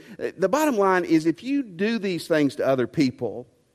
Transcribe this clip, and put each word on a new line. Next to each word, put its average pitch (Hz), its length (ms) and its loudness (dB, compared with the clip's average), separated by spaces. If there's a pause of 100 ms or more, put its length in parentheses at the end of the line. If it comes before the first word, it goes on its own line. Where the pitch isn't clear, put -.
(180)
uh, 123 200 -6
the 185 120 0
bottom 285 280 2
line 190 260 4
is, 160 220 2
if 165 180 -2
you 277 200 -2
do 214 360 -2
these 185 280 -4
things 151 280 2
to 113 120 -2
other 127 200 2
people, 123 580 -2 (300)